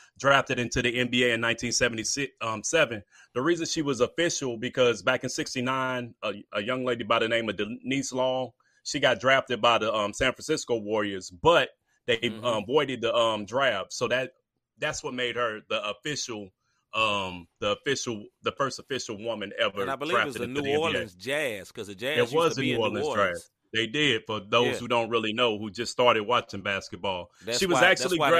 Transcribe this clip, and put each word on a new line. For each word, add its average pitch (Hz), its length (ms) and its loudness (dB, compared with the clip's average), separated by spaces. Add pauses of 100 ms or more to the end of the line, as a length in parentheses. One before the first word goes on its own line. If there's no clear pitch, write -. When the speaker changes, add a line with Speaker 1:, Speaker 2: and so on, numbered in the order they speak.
(180)
Speaker 1:
drafted 131 400 4
into 120 220 0
the 120 180 2
N 123 100 2
B 123 160 2
A 120 100 4
in 113 80 0
nineteen 117 280 -2
seventy-six, 117 720 -2
um, 110 240 -6
seven. 123 380 0 (320)
The 120 80 -2
reason 165 240 0
she - 160 -2
was 139 180 -2
official 127 560 0
because 120 460 2
back 123 200 0
in 131 60 -6
sixty-nine, 127 920 -4
a, 104 100 -4 (220)
a 107 80 -2
young 127 200 -4
lady 120 220 -2
by 117 140 2
the 113 100 2
name 113 220 0
of 95 80 -6
Denise 123 520 -4
Long, 131 420 -2 (320)
she - 160 -6
got 123 200 4
drafted 123 400 2
by 117 160 6
the, 107 180 2
um, 107 200 0
San 131 180 0
Francisco 135 460 -2
Warriors, 104 520 -4
but 139 380 4 (380)
they, 120 100 2
Speaker 2:
Mm-hmm. 113 280 -4
Speaker 1:
um, 110 220 0
voided 131 360 0
the, 113 120 0
um, 110 300 2
draft. 110 480 0
So 120 160 -2
that, 127 240 -2 (460)
that's 147 260 -6
what 139 80 -6
made 123 240 -4
her 113 320 -2
the 107 220 -4
official, 110 580 -8 (460)
um, 98 540 -2 (120)
the 104 120 0
official, 113 520 -4 (180)
the 110 100 -2
first - 260 -4
official 117 440 -8
woman 107 380 -6
ever 101 220 0
Speaker 2:
And 95 80 -2
I 135 60 -4
believe 147 200 -2
it 113 80 4
was 110 120 -4
Speaker 1:
drafted 110 40 -8 (140)
Speaker 2:
the 139 40 -4
Speaker 1:
into 147 40 -2
Speaker 2:
New 139 60 -4
Speaker 1:
the 139 40 0
N 147 60 2
B - 20 0
A. 160 60 0
Speaker 2:
Orleans 92 280 -4
Jazz, 110 560 -6
'cause 104 180 -12
the 101 60 -12
Jazz 123 220 -4
Speaker 1:
It - 60 4
Speaker 2:
used 120 120 0
Speaker 1:
was 160 200 4
Speaker 2:
to 123 80 -2
Speaker 1:
the 147 100 0
Speaker 2:
be 131 60 0
Speaker 1:
New 110 80 2
Speaker 2:
in 101 80 -2
New 101 60 -2
Speaker 1:
Orleans - 80 0
Speaker 2:
Orleans. 98 320 0
Speaker 1:
Jazz. - 100 -20 (220)
They 113 160 0
did, 127 360 2
for 107 140 -4
those 117 280 2
Speaker 2:
Yeah. 135 100 0
Speaker 1:
who 117 100 -8
don't 117 240 2
really 110 220 0
know, 113 260 2
who 110 100 -8
just 107 220 -6
started 117 320 4
watching 110 380 0
basketball. 95 720 -6 (120)
Speaker 2:
That's 113 140 -2
Speaker 1:
She 190 80 2
was 175 140 4
Speaker 2:
why, 175 80 8
Speaker 1:
actually 180 300 2
Speaker 2:
that's - 20 -
why 143 100 4
they 170 100 6